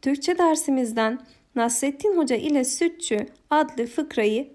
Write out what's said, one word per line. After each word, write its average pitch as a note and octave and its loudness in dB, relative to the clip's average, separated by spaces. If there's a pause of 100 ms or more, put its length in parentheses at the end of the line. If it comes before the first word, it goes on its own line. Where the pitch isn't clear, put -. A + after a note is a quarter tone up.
Türkçe C#4+ 0
dersimizden C4 0 (360)
Nasrettin C#4 0
Hoca C#4 2
ile C4+ 0
Sütçü C4 -2 (240)
adlı D4 0
fıkrayı A#3+ -2